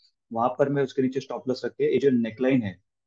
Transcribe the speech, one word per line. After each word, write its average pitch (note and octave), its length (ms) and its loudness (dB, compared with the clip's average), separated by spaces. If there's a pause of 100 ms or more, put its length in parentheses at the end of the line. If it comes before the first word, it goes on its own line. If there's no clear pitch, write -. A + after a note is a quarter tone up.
(320)
वहां A#2 160 0 (100)
पर C#3+ 100 2
मैं C#3+ 140 0
उसके C3+ 200 -2
नीचे C3 180 -2
stop B2 280 -8
loss B2 160 -4
रख A#2 80 -6
के, D3 200 0
ये C3 60 2
जो C3+ 120 4
नेकलाइन B2 520 2
है, F#2+ 160 -6 (280)